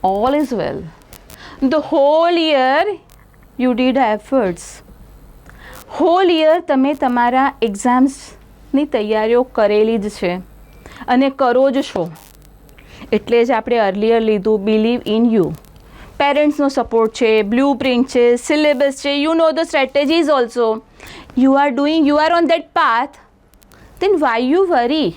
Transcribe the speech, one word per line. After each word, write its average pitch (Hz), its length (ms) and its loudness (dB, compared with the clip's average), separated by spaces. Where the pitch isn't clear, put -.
All 208 260 0
is 294 160 -2
well. 156 300 -6
The 285 160 0
whole 320 440 2
year 311 600 0
you 247 180 0
did 254 180 0
efforts. 202 460 -2
Whole 349 300 2
year 320 300 2
તમે 285 340 0
તમારા 254 580 0
એક્ઝામ્સની 254 1200 -2
તૈયારીઓ 220 580 0
કરેલી 220 560 0
જ 202 100 -4
છે 185 320 -6
અને 262 220 2
કરો 269 400 2
જ 269 120 -2
છો. 175 280 -6
એટલે 233 320 0
જ 240 60 -2
આપણે 233 280 0
અર્લિયર 220 440 0
લીધું, 214 420 0
believe 220 540 0
in 226 160 2
you. 180 160 0
પેરેન્ટ્સનો 285 520 0
સપોર્ટ 226 440 0
છે, 220 300 2
બ્લુપ્રિન્ટ 254 680 0
છે, 240 280 2
સિલેબસ 294 560 0
છે, 285 320 -4
you 320 80 0
know 330 200 2
the 330 220 -4
strategies 285 540 0
also. 240 460 0
You 262 120 4
are 277 280 2
doing, 311 260 0
you 294 120 2
are 320 240 2
on 339 40 2
that 330 180 0
path. 285 480 -2
Then 370 200 0
why 254 340 0
you 370 160 2
worry? 262 460 0